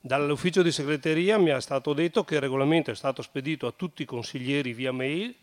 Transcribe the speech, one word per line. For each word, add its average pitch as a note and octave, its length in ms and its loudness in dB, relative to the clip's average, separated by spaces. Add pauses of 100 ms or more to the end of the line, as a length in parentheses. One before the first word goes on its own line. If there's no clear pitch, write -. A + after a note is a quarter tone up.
Dall'ufficio D3 600 2
di E3+ 80 4
segreteria D#3 640 0
mi F3 140 6
è C3 100 2
stato C#3 340 -2
detto E3+ 280 0
che - 140 -2
il C#3+ 40 2
regolamento C#3 520 2
è - 20 -4
stato - 280 -4
spedito C#3+ 440 -6
a A#2 60 -4
tutti - 300 -8
i - 20 -4
consiglieri B2+ 680 -4
via B2+ 200 -4
mail. D3 500 -4